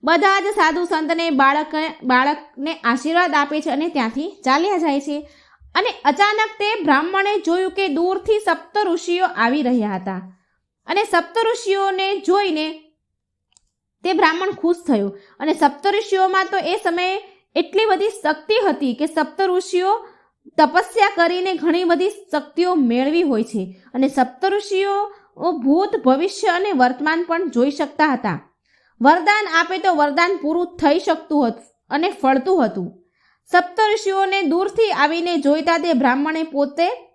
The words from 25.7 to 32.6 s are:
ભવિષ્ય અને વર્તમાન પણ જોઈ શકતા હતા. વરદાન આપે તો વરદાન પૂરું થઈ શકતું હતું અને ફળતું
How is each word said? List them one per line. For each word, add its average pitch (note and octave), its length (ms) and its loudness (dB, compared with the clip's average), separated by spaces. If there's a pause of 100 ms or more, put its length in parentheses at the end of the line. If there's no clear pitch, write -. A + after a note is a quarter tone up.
ભવિષ્ય C#4 440 0
અને F#4 240 0
વર્તમાન C#4+ 520 0
પણ E4+ 260 -2
જોઈ B3 200 2
શકતા D4 420 0
હતા. A3 280 -4 (600)
વરદાન F#4 540 4
આપે F4 240 2
તો F4+ 160 2
વરદાન D#4 480 2
પૂરું E4+ 340 -2
થઈ D4 220 4
શકતું D#4 500 0
હતું - 160 -8 (260)
અને E4 200 0
ફળતું C4+ 540 2